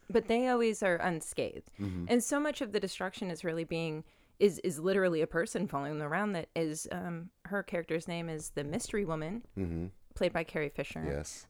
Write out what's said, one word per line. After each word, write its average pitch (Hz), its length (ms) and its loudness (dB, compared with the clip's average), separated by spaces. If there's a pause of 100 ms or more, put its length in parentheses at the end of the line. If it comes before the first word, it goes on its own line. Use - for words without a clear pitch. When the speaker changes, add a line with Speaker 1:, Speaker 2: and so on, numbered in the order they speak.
Speaker 1:
But 220 180 2
they 240 200 2
always 233 360 2
are 180 140 6
unscathed. 160 720 -2 (100)
Speaker 2:
Mm-hmm. 92 280 -2
Speaker 1:
And 240 160 4
so 285 160 0
much 294 220 -2
of 214 100 -4
the 208 80 2
destruction 190 520 -4
is 160 120 -8
really 165 200 0
being, 160 400 -2 (360)
is, 196 200 6
is 156 200 -2
literally 180 420 4
a 170 60 4
person 165 400 0
following 147 320 -2
them 151 80 -2
around 196 260 0
that 165 220 -4
is, 156 360 0
um, 175 380 -6 (160)
her 196 180 -2
character's 165 440 -2
name 170 200 -4
is 156 280 -6
the 147 80 0
Mystery 196 420 0
Woman, 160 380 -2 (140)
Speaker 2:
Mm-hmm. 85 280 0 (300)
Speaker 1:
played 180 180 2
by 170 100 0
Carrie 151 260 -2
Fisher. 156 380 -6
Speaker 2:
Yes. - 420 -4